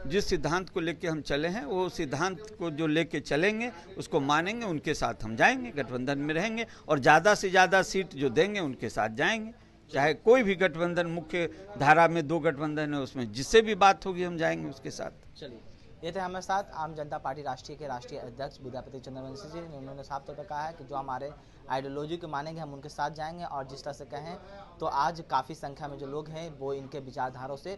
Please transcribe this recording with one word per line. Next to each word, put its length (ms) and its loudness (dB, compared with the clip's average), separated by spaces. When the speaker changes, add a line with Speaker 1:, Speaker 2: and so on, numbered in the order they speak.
Speaker 1:
जिस 220 2
सिद्धांत 400 0
को 100 -4
लेके 280 -2
हम 140 -2
चले 260 0
हैं, 180 -4
वो 240 0
सिद्धांत 720 -2
को 120 -2
जो 160 0
लेके 320 2
चलेंगे 520 0
उसको 220 0
मानेंगे, 460 2
उनके 280 -2
साथ 300 -2
हम 120 -4
जाएंगे, 360 4
गठबंधन 460 -2
में 160 -2
रहेंगे 340 -2
और 120 4
ज़्यादा 360 8
से 140 -2
ज़्यादा 320 8
सीट 320 -2
जो 160 0
देंगे 300 2
उनके 300 -4
साथ 200 0
जाएंगे, 420 0
चाहे 200 4
कोई 300 8
भी 120 2
गठबंधन, 520 2
मुख्य 420 -2
धारा 280 10
में 200 2
दो 120 0
गठबंधन 540 0
है 60 -2
उसमें 320 -4
जिससे 300 6
भी 140 2
बात 300 6
होगी 180 -4
हम 140 -4
जाएंगे 320 0
उसके 220 -10
साथ। 480 -12
Speaker 2:
चलिए, 200 -14
ये 80 -6
थे 80 -6
हमारे 220 -4
साथ 220 0
आम 220 -6
जनता 220 -8
पार्टी 240 -6
राष्ट्रीय 360 -8
के 100 -10
राष्ट्रीय 320 -8
अध्यक्ष 440 -10
विद्यापति 360 -10
चंद्रवंशी 520 -12
जी। 260 -12
उन्होंने 260 -12
साफ 240 -8
तौर 80 -12
पर 80 -12
कहा 240 -6
है 60 -8
कि 100 -16
जो 120 -10
हमारे 360 -6
आइडियोलॉजी 480 -4
को 100 -10
मानेंगे 340 -6
हम 120 -10
उनके 160 -14
साथ 220 -4
जाएंगे 320 -10
और 240 -6
जिस 160 -14
तरह 100 -8
से 120 -12
कहें 320 -10
तो 60 -6
आज 440 0
काफ़ी 260 -2
संख्या 320 -10
में 100 -10
जो 100 -10
लोग 220 -8
हैं 300 -10
वो 140 -4
इनके 260 -8
विचारधारों 580 -8
से 200 -10